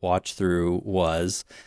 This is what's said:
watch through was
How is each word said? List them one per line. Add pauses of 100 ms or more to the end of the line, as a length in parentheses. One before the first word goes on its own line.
watch
through
was (240)